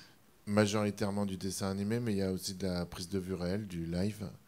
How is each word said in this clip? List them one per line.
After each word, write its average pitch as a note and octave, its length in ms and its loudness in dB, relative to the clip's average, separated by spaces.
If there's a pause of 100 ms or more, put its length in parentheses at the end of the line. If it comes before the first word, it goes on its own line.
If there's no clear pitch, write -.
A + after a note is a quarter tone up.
(460)
majoritairement G#2 800 4
du F#2+ 100 -4
dessin F#2+ 340 -2
animé, G2+ 300 0
mais A#2+ 100 0
il G2 80 2
y G2 40 2
a F#2+ 100 2
aussi F#2 220 -4
de F#2+ 120 -4
la F2 200 0
prise F2 220 -8
de F#2+ 120 -2
vue F2+ 140 -4
réelle, F#2 340 -2
du E2+ 180 -4
live. F#2+ 420 -2 (200)